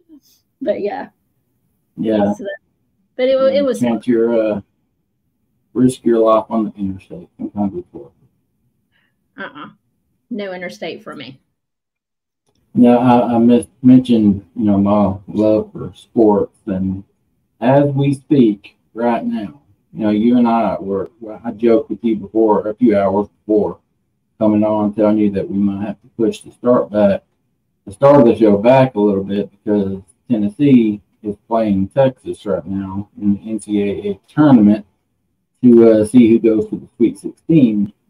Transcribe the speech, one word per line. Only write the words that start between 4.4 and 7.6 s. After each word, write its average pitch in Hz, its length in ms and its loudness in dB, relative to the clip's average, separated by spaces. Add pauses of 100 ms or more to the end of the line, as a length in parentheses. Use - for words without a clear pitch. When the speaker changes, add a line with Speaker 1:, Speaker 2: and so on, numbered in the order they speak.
Speaker 2:
uh, 101 80 -8 (1120)
risk 127 320 0
your 117 140 0
life 110 300 0
on 113 140 -4
the 101 160 -8
interstate. 95 480 -12 (100)
Sometimes 101 380 -8